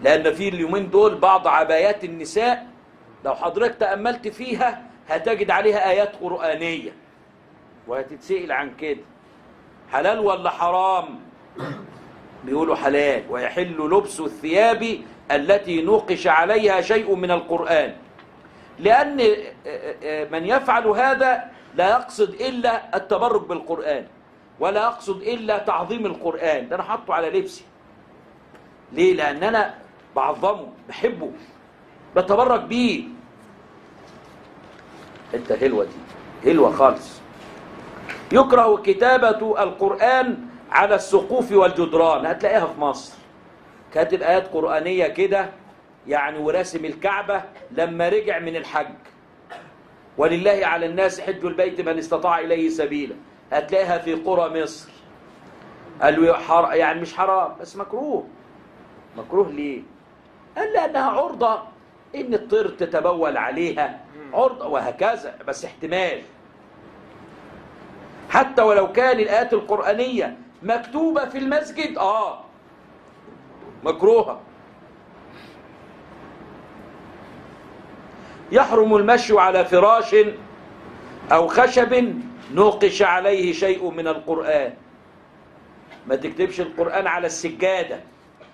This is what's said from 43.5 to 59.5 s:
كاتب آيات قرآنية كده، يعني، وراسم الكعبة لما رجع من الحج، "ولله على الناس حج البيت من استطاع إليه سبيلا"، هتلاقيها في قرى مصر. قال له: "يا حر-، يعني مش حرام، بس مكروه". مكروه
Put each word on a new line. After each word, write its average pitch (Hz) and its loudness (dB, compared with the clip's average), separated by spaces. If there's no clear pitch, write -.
كاتب 160 0
آيات 180 2
قرآنية 160 0
كده، 190 0
يعني، 147 -2
وراسم 160 -2
الكعبة 185 -4
لما 170 -2
رجع 202 0
من 165 -8
الحج، 147 -6
"ولله 175 2
على 165 -2
الناس 180 -2
حج 185 -6
البيت 180 -2
من 165 -2
استطاع 170 0
إليه 165 0
سبيلا"، 147 -4
هتلاقيها 175 0
في 165 -4
قرى 160 0
مصر. - -10
قال 156 4
له: 165 6
"يا 165 4
حر-، - 2
يعني 160 0
مش 165 -12
حرام، 190 0
بس 175 -16
مكروه". 233 -6
مكروه 180 0